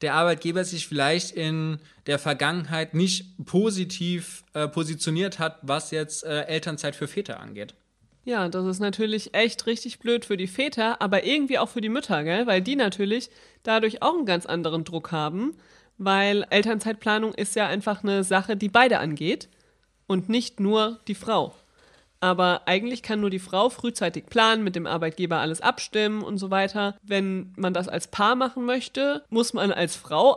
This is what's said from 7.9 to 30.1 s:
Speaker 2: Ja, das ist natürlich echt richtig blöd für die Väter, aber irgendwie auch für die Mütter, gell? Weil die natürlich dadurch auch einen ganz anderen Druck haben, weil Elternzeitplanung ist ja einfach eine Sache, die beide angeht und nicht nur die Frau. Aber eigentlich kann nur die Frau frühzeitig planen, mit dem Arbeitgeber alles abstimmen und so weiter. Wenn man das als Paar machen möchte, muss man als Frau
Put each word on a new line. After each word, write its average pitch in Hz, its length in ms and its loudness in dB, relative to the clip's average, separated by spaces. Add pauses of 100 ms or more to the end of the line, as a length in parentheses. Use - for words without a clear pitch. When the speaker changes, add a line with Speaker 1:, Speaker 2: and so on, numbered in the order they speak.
Speaker 2:
Ja, 214 240 -2
das 185 180 -2
ist 185 140 -2
natürlich 208 540 -2
echt 220 320 0
richtig 233 340 -4
blöd 233 240 0
für 202 120 -2
die 185 120 -2
Väter, 233 520 -2
aber 196 240 2
irgendwie 269 340 2
auch 220 100 2
für - 120 -6
die 214 80 -2
Mütter, 208 360 0
gell? 185 220 0
Weil 190 140 4
die 254 160 0
natürlich 208 540 0 (320)
dadurch 220 400 2
auch 311 120 4
einen 320 120 0
ganz 175 200 0
anderen 165 380 -2
Druck 165 280 -8
haben, 170 440 -2 (420)
weil 196 520 2
Elternzeitplanung 214 840 0
ist - 220 -4
ja 208 100 2
einfach 196 380 -2
eine 196 200 2
Sache, 190 320 0
die 208 120 -2
beide 240 300 6
angeht 156 500 -2 (580)
und 185 220 0
nicht 233 320 -2
nur 214 480 2
die 208 80 -2
Frau. - 380 0 (640)
Aber 180 480 2
eigentlich 233 360 0
kann 214 180 -2
nur 202 100 2
die 190 80 -2
Frau 185 300 2
frühzeitig 208 580 -4
planen, 220 380 4
mit 185 100 -2
dem 175 120 -4
Arbeitgeber 165 520 -2
alles 156 220 -2
abstimmen 214 640 0
und 202 160 -4
so 190 120 -6
weiter. 202 520 0
Wenn 196 540 -2
man 185 180 0
das 180 140 -2
als - 200 -6
Paar 214 260 2
machen 254 300 -2
möchte, 269 640 0
muss 233 240 2
man 202 180 2
als - 260 -2
Frau 202 400 6